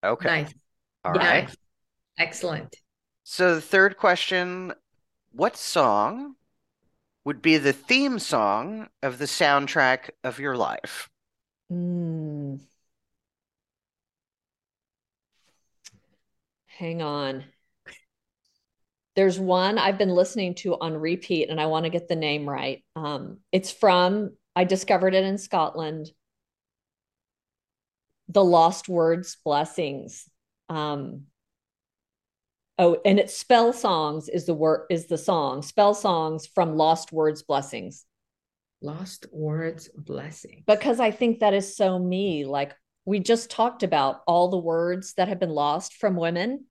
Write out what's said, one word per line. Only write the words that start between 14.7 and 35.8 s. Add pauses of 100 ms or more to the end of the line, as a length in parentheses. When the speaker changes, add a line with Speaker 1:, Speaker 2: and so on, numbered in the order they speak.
Speaker 3:
Hang
on. (1700)
There's
one
I've
been
listening
to
on
repeat,
and
I
wanna
get
the
name
right. (140)
Um, (140)
it's
from, (200)
I
discovered
it
in
Scotland. (2250)
The
Lost
Words
Blessings. (420)
Um, (1500)
oh,
and
it's
Spell
Songs
is
the
wor-,
is
the
song.
Spell